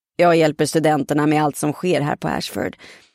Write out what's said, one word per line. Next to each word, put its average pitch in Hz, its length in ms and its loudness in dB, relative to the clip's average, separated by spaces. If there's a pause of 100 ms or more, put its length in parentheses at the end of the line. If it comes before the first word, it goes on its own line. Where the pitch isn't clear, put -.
(160)
"Jag 170 200 4
hjälper 156 300 2
studenterna 151 600 0
med 151 180 2
allt 143 120 -2
som 151 160 -4
sker 170 280 -2
här 147 160 -2
på 165 120 -8
Ashford, - 480 -6 (380)